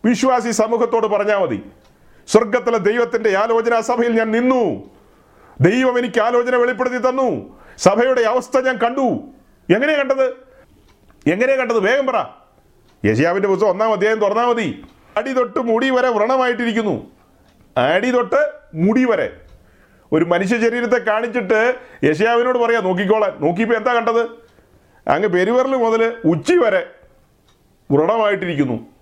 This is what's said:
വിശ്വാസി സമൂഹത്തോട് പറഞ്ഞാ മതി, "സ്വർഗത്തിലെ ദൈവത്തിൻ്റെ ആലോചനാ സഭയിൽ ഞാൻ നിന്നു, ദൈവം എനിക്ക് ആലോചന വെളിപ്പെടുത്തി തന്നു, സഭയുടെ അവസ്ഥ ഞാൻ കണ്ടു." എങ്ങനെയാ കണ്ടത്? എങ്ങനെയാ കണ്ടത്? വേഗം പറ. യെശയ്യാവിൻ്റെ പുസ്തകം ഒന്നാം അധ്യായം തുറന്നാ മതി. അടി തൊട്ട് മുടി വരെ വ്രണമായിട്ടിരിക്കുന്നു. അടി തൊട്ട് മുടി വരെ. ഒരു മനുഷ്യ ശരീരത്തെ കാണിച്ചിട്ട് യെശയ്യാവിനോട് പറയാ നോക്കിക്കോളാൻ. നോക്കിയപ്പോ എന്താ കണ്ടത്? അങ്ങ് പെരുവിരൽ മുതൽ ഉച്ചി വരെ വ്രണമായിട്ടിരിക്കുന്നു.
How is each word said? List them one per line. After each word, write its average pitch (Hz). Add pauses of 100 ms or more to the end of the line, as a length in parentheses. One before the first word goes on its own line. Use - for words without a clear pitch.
വിശ്വാസി 240
സമൂഹത്തോട് 226
പറഞ്ഞാ 202
മതി, 127 (640)
"സ്വർഗത്തിലെ 233
ദൈവത്തിൻ്റെ 220
ആലോചനാ 226
സഭയിൽ 240
ഞാൻ 220
നിന്നു, 233 (680)
ദൈവം 247
എനിക്ക് 233
ആലോചന 240
വെളിപ്പെടുത്തി 247
തന്നു, 247 (200)
സഭയുടെ 240
അവസ്ഥ 240
ഞാൻ 254
കണ്ടു." 247 (600)
എങ്ങനെയാ 277
കണ്ടത്? 269 (1040)
എങ്ങനെയാ 254
കണ്ടത്? 233
വേഗം 247
പറ. 240 (800)
യെശയ്യാവിൻ്റെ 165
പുസ്തകം 196
ഒന്നാം 214
അധ്യായം 214
തുറന്നാ 208
മതി. 226 (340)
അടി 254
തൊട്ട് 247
മുടി 233
വരെ 254
വ്രണമായിട്ടിരിക്കുന്നു. 233 (680)
അടി 175
തൊട്ട് 254 (240)
മുടി 214
വരെ. 180 (760)
ഒരു 165
മനുഷ്യ 185
ശരീരത്തെ 233
കാണിച്ചിട്ട് 226 (240)
യെശയ്യാവിനോട് 233
പറയാ 233
നോക്കിക്കോളാൻ. 190
നോക്കിയപ്പോ 190
എന്താ 233
കണ്ടത്? 233 (840)
അങ്ങ് 185
പെരുവിരൽ 233
മുതൽ 226
ഉച്ചി 170
വരെ 202 (1040)
വ്രണമായിട്ടിരിക്കുന്നു. 165 (160)